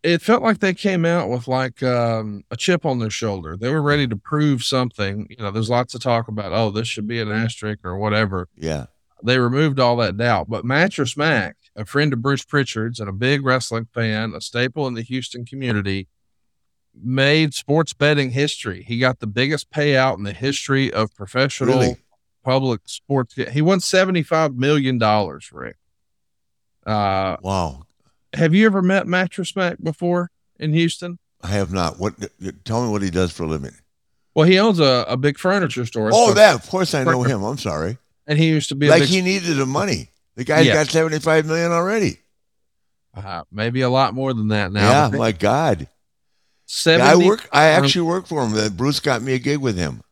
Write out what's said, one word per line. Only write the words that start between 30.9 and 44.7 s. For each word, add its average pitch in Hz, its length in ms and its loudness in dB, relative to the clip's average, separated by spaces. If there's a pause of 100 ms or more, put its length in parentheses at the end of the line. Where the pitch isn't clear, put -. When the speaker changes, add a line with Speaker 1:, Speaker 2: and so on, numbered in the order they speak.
Speaker 2:
I - 60 -10
have 95 240 -2
not. 85 260 -2
What? 101 160 -4 (500)
Tell 117 200 -2
me 117 60 -2
what 104 120 -2
he 95 80 -2
does 90 220 0
for - 120 -8
a - 20 -4
living. 69 260 -6 (640)
Speaker 1:
Well, 156 120 4
he 185 120 4
owns 202 220 2
a, 127 280 2
a 123 80 -4
big 143 220 -2
furniture 170 480 -2
store. 110 260 -2
Speaker 2:
Oh, 226 160 6
Speaker 1:
So 196 60 6
Speaker 2:
that. 202 200 8
Of - 140 -8
course 185 260 -2
I 135 100 0
know - 80 2 (100)
Speaker 1:
furniture 127 140 2
Speaker 2:
him. 98 80 -2
I'm 131 140 -4
sorry. 87 400 -4 (280)
Speaker 1:
And 151 120 0
he 160 100 4
used 156 220 0
to 143 40 -4
be 143 140 0
a - 20 6
Speaker 2:
Like, 160 120 8
Speaker 1:
big 135 80 2
Speaker 2:
he 185 100 2
needed 180 360 -2
the 135 100 0
money. 143 440 -4 (240)
The 123 100 -8
guy's 151 220 4
Speaker 1:
Yeah. 110 80 4
Speaker 2:
got 151 140 2
seventy-five 160 580 2
million 170 260 0
already. 185 460 -2 (960)
Speaker 1:
Uh, 95 280 -10 (100)
maybe 117 300 -4
a 123 80 2
lot 127 240 2
more 135 200 -4
than 107 140 -2
that 104 240 0